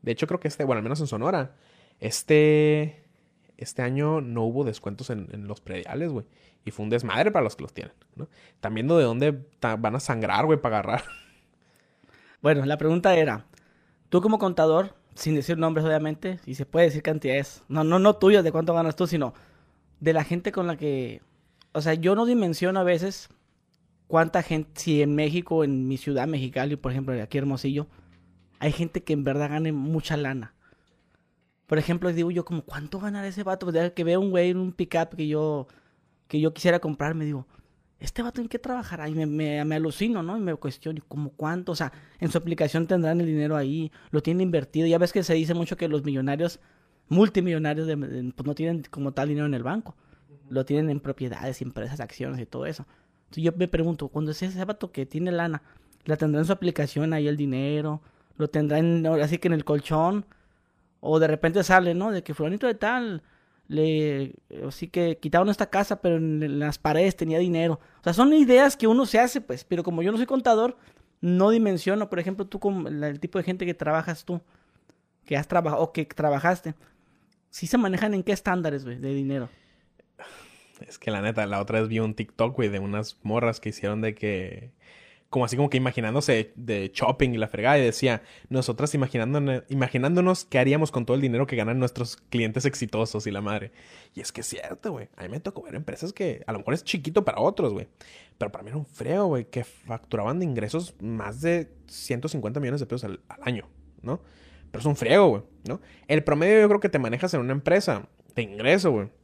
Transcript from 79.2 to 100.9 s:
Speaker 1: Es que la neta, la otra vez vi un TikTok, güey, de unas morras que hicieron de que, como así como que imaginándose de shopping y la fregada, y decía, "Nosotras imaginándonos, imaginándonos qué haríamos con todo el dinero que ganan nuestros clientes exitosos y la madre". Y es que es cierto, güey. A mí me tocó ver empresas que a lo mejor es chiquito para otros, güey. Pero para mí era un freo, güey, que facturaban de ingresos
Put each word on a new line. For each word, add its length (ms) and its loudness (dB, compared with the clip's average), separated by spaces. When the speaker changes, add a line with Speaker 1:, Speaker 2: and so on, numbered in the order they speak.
Speaker 1:
Es 100 -20
que 140 -6
la 100 -4
neta, 240 -2
la 160 -2
otra 180 0
vez 100 0
vi 100 -2
un 140 -2
TikTok, 420 -4
güey, 140 0
de 100 -4
unas 440 -6
morras 360 0
que 100 -8
hicieron 320 -4
de 140 -2
que, 560 -6
como 160 2
así 100 -4
como 140 2
que 80 0
imaginándose 800 0
de 380 -4
shopping 360 2
y 80 -2
la 100 -2
fregada, 300 2
y 60 4
decía, 380 2
"Nosotras 440 -2
imaginándonos, 760 0
imaginándonos 760 2
qué 140 2
haríamos 320 4
con 140 -2
todo 100 2
el 60 2
dinero 260 0
que 80 -6
ganan 240 0
nuestros 380 -4
clientes 480 -2
exitosos 640 -2
y 40 -4
la 80 -4
madre". 320 -6
Y 80 -14
es 100 -10
que 100 -12
es 60 -8
cierto, 440 -10
güey. 240 -10
A 80 -16
mí 60 -10
me 100 -8
tocó 220 -10
ver 140 -14
empresas 360 -4
que 360 -2
a 40 -4
lo 80 -2
mejor 140 0
es 100 -2
chiquito 400 0
para 160 0
otros, 320 2
güey. 160 -6
Pero 140 -4
para 120 -16
mí 60 -14
era 80 -8
un 80 -6
freo, 420 -2
güey, 180 0
que 180 -6
facturaban 760 -6
de 60 -2
ingresos 540 -4